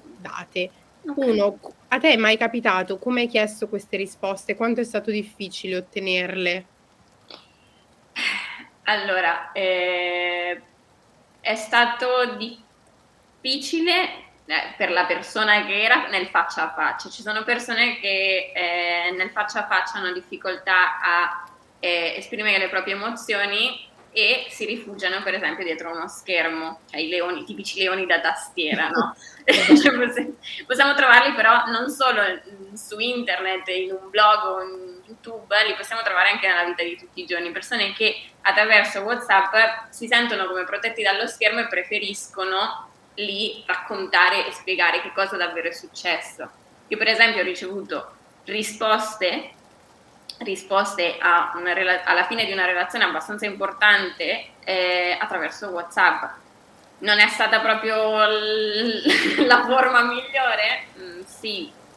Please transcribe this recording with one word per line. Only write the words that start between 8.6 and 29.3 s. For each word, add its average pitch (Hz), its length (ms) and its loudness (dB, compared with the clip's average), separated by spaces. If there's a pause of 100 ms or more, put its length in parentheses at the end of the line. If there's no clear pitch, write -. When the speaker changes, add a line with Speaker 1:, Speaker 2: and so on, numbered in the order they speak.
Speaker 2:
Allora, 190 680 0
eh, 175 1080 -2 (760)
è 214 160 -2
stato 240 800 0
difficile, - 1900 -6 (240)
eh, - 300 -2
per 180 160 0
la 175 140 2
persona 208 600 0
che 202 180 -2
era 240 240 4
nel 190 200 -2
faccia 170 360 0
a 160 100 -6
faccia. 156 360 -4
Ci - 120 -16
sono 214 220 -4
persone 233 560 0
che, 190 540 0
eh, 175 640 0
nel 185 140 -4
faccia 208 340 -4
a - 40 -8
faccia 214 320 -2
hanno 185 120 -4
difficoltà 185 880 0
a, 175 440 0 (340)
eh, 170 380 -2
esprimere 214 400 0
le 185 120 0
proprie 190 260 -2
emozioni 214 920 -4 (220)
e 220 380 2
si - 160 -8
rifugiano, 202 580 -6
per 190 100 -2
esempio, 170 300 -2
dietro 165 280 -6
uno 170 160 -8
schermo, 165 840 -4
cioè 151 100 -10
i 160 100 -4
leoni, 175 320 -2
i - 40 -14
tipici 196 340 -10
leoni 190 260 0
da 175 140 4
tastiera, 156 680 -2
no? 165 260 -2
<laughs> - 300 -20